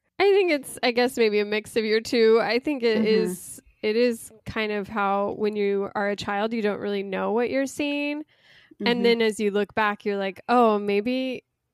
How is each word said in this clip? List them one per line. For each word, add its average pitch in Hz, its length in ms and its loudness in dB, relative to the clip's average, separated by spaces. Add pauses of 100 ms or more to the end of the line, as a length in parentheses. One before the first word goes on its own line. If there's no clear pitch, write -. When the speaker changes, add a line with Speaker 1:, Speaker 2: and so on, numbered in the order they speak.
(180)
Speaker 1:
I 370 60 0
think 392 280 4
it's, - 300 -4
I 247 100 2
guess, 247 260 0
maybe 214 220 2
a 208 60 0
mix 214 300 -4
of 226 100 0
your 220 160 0
two. 226 400 4
I 220 180 -2
think 277 220 -4
it 226 160 2
Speaker 2:
Mm-hmm. 220 100 2
Speaker 1:
is, 185 540 -2 (220)
it 214 120 0
is 233 360 0 (140)
kind 214 260 -4
of 202 160 -4
how 202 500 -2
when 214 180 -2
you 202 380 0
are 202 160 -2
a 208 60 -2
child, 208 380 -2
you 233 80 -2
don't 208 180 -2
really 202 240 -4
know 190 300 -2
what 240 160 0
you're 269 180 0
seeing. 285 540 -4
Speaker 2:
Mm-hmm. - 680 -12
Speaker 1:
And 240 180 2
then 233 160 4
as 220 180 0
you 208 120 0
look 202 240 -2
back, 208 300 -2
you're 202 120 -2
like, 196 320 -6
"Oh, 233 300 4
maybe, 240 640 -2 (300)